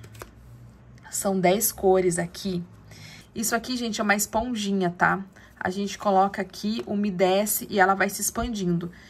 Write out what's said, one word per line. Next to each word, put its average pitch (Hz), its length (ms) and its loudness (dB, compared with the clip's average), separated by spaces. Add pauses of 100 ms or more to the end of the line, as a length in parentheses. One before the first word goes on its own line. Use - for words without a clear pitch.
(1160)
São 196 240 0
dez 185 340 2
cores 185 460 4
aqui. 175 440 -4 (720)
Isso 233 200 -2
aqui, 233 220 -2
gente, 233 240 -4
é 214 40 -2
uma 208 100 4
esponjinha, 208 760 0
tá? 180 340 0 (340)
A - 120 -4
gente 196 280 -6
coloca 196 440 2
aqui, 214 440 -4
umedece 202 840 0
e 202 100 2
ela 190 140 6
vai 196 140 0
se 196 120 -8
expandindo. 190 720 -2 (180)